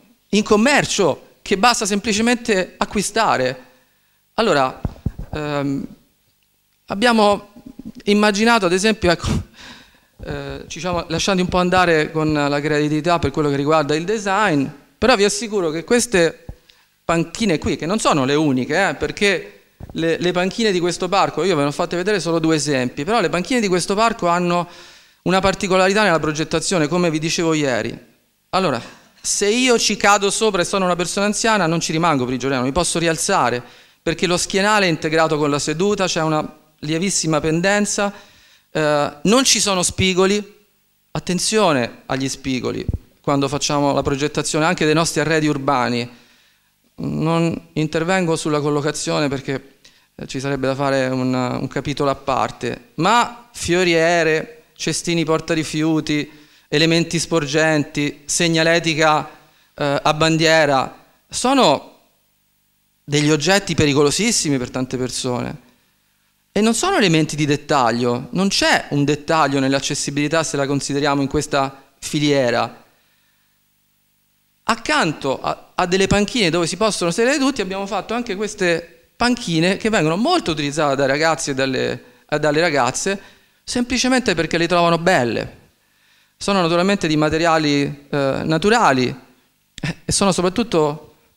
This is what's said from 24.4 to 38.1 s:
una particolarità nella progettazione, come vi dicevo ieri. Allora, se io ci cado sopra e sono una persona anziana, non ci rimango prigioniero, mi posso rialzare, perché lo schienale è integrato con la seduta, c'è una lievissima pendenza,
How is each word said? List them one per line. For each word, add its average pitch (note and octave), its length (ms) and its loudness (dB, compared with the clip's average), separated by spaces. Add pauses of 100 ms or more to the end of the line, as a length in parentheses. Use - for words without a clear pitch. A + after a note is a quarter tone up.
una F#3 180 2
particolarità F#3+ 600 2
nella E3+ 160 4
progettazione, D#3 720 -2
come F3 220 0
vi D#3 80 -2
dicevo D#3+ 360 0
ieri. A#2+ 420 -2 (540)
Allora, E3+ 320 0 (380)
se - 260 -2
io A#3+ 320 4
ci A3 180 0
cado G3+ 340 4
sopra F#3+ 320 0
e - 20 2
sono F#3+ 200 0
una F3 120 0
persona F3 300 -2
anziana, G#3 400 0
non E3 140 0
ci - 120 -6
rimango D#3 340 2
prigioniero, B2+ 380 -2
mi C3+ 80 -2
posso E3+ 260 0
rialzare, D#3+ 640 0 (400)
perché E3 240 -2
lo F3 100 0
schienale G3+ 500 0
è - 20 2
integrato D#3+ 500 0
con D3 120 0
la C#3+ 80 0
seduta, F#3 480 0
c'è D#3+ 160 -2
una D#3 340 -2 (240)
lievissima D#3+ 600 -2
pendenza, G3 720 0 (580)